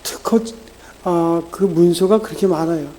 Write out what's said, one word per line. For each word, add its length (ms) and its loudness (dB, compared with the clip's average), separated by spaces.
특허, 360 0
아, 460 0
그 140 -4
문서가 560 4
그렇게 260 -6
많아요. 420 -2